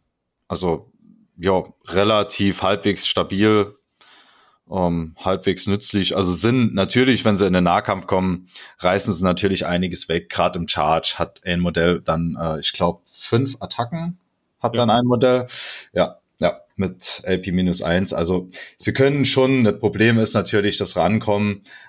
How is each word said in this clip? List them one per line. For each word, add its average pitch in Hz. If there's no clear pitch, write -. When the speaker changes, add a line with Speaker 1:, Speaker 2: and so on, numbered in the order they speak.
Speaker 1:
also, 82
ja, 92
relativ 101
halbwegs 98
stabil, 104
ähm, 85
halbwegs 95
nützlich. 98
Also 92
sind 117
natürlich, 120
wenn 107
sie 98
in 90
den 90
Nahkampf 95
kommen, 92
reißen 95
sie 82
natürlich 95
einiges 87
weg. 85
Grad 90
im 82
Charge 80
hat -
ein 87
Modell 85
dann, 82
äh, 80
ich -
glaub, 87
fünf -
Attacken 165
hat 120
Speaker 2:
Ja. 120
Speaker 1:
dann 113
ein 120
Modell. 123
Ja, -
ja, 87
mit -
L 92
P 92
minus 90
eins. 90
Also 90
sie -
können 139
schon, 131
das 104
Problem 113
ist 110
natürlich 101
das -
Rankommen, 104